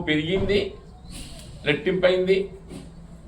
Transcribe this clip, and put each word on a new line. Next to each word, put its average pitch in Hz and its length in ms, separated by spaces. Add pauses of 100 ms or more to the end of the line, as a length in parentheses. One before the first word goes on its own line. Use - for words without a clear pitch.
పెరిగింది, 190 520 (1080)
రెట్టింపైంది, 185 680 (920)